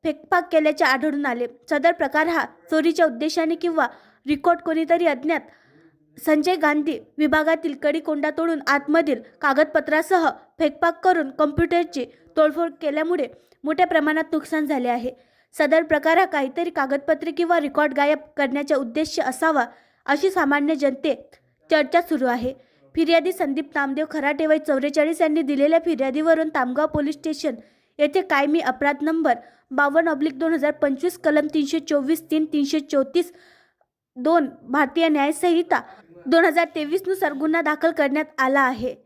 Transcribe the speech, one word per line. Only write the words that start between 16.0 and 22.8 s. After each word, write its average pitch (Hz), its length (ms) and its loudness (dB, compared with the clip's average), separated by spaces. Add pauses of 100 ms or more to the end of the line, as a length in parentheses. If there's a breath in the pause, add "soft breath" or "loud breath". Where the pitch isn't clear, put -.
हा 381 80 4
काहीतरी 339 440 -4
कागदपत्रे 302 600 -2
किंवा 339 280 2
रेकॉर्ड 294 340 -2
गायब 285 260 0 (180)
करण्याचा 285 380 -2
उद्देश 277 440 -4
असावा, 269 460 0 (400 soft breath)
अशी 294 260 0
सामान्य 294 440 0
जनतेत 269 600 -2 (340)
चर्चा 311 320 2
सुरू 302 240 -2
आहे. 247 280 -2 (420 soft breath)